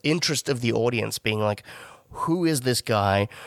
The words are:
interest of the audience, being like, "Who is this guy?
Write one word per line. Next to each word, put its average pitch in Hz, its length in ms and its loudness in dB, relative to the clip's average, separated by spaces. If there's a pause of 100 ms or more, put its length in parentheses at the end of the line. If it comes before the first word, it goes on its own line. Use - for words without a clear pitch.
interest 151 460 0
of 127 140 -2
the 117 100 2
audience, 113 480 0
being 107 220 0
like, 104 220 0 (480)
"Who 170 340 0
is 156 160 2
this 123 200 0
guy? 101 460 2 (200)